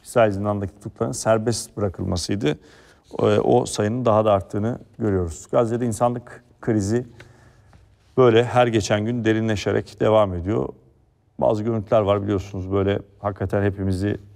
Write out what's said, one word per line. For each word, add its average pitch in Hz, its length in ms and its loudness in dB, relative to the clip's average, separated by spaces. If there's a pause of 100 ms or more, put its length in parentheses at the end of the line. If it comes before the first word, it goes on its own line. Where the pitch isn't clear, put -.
İsrail 110 280 2
zindanındaki 101 420 -4
tutukluların 120 380 -8
serbest 113 640 -2
bırakılmasıydı. 101 800 -4 (600)
O, - 80 2
o 123 400 2
sayının 113 380 -2
daha 110 200 4
da 107 80 4
arttığını 104 460 -2 (200)
görüyoruz. 95 520 -2
Gazze'de 120 360 0
insanlık 120 580 -4 (160)
krizi 110 460 0 (1080)
böyle 120 280 6
her 123 220 2
geçen 107 380 0
gün 117 200 -4
derinleşerek 110 760 -2
devam 107 340 4
ediyor. 92 340 -4 (680)
Bazı 117 240 0
görüntüler 113 380 0
var 101 220 2
biliyorsunuz 98 500 -4
böyle 98 260 0 (200)
hakikaten 101 440 -4
hepimizi 98 560 -2 (180)